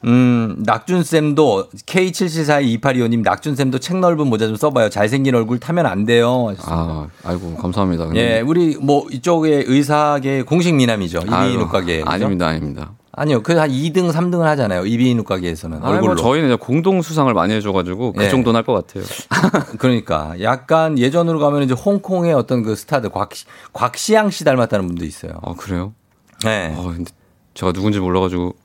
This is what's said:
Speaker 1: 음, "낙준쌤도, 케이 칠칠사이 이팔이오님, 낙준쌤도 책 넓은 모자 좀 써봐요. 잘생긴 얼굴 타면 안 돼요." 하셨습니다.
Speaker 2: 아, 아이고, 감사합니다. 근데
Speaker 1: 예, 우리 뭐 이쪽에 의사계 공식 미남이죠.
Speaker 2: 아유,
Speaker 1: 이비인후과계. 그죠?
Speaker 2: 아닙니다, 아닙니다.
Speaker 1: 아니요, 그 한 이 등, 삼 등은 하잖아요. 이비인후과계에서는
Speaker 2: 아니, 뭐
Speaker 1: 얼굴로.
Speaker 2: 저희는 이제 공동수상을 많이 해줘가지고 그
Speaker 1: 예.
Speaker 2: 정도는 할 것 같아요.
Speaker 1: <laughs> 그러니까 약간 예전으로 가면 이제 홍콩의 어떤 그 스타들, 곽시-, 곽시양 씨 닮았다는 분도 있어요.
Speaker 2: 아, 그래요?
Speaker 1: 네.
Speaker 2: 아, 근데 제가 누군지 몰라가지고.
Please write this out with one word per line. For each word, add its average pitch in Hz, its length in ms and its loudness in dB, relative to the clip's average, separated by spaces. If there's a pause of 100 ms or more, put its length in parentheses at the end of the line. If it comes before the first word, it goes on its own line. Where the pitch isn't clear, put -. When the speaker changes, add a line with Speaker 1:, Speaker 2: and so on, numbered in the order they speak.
Speaker 1:
음, 120 600 2
"낙준쌤도, 147 1040 2 (180)
케이 185 260 0
칠칠사이 151 640 0
이팔이오님, 117 480 0
낙준쌤도 131 580 0
책 175 180 -6
넓은 170 300 2
모자 113 180 2
좀 110 100 -2
써봐요. 127 320 2
잘생긴 123 460 0
얼굴 117 240 0
타면 165 280 -2
안 98 180 0
돼요." 117 440 4
하셨습니다. 90 280 -6
Speaker 2:
아, 78 320 -4 (160)
아이고, 87 320 -6
감사합니다. 87 500 0
근데 113 300 2
Speaker 1:
예, 113 40 2
우리 160 360 0
뭐 143 340 2
이쪽에 156 560 2
의사계 139 760 2
공식 170 320 2
미남이죠. 101 540 0
Speaker 2:
아유, 95 200 2
Speaker 1:
이비인후과계. 87 520 0
그죠? 76 100 -4
Speaker 2:
아닙니다, 90 360 0
아닙니다. 78 460 -4 (200)
Speaker 1:
아니요, 139 300 0
그 165 160 -2
한 156 120 2
이 143 240 -2
등, 180 180 2
삼 175 180 0
등은 170 160 0
하잖아요. 107 400 0
이비인후과계에서는 98 920 0
Speaker 2:
아니, - 80 -10
뭐 139 80 0
Speaker 1:
얼굴로. 185 220 2
Speaker 2:
저희는 139 340 2
이제 117 60 2
공동수상을 156 760 0
많이 98 220 2
해줘가지고 98 580 -2
그 104 120 -2
Speaker 1:
예. 101 40 2
Speaker 2:
정도는 117 300 2
할 113 60 -2
것 104 220 0
같아요. 95 160 -12 (380)
Speaker 1:
<laughs> 160 380 0
그러니까 82 640 0
약간 143 580 0
예전으로 160 400 2
가면 143 240 2
이제 131 120 0
홍콩의 185 600 0
어떤 123 280 0
그 107 140 -2
스타들, 120 340 -4
곽시-, - 360 -6 (260)
곽시양 214 580 0
씨 175 140 -10
닮았다는 117 420 2
분도 87 180 -6
있어요. 80 280 -12 (100)
Speaker 2:
아, 90 120 -10
그래요? 95 400 -8 (500)
Speaker 1:
네. 98 340 -2
Speaker 2:
아, 87 40 -8
근데 85 280 -8 (440)
제가 92 180 -2
누군지 101 260 0
몰라가지고. 90 560 -2 (100)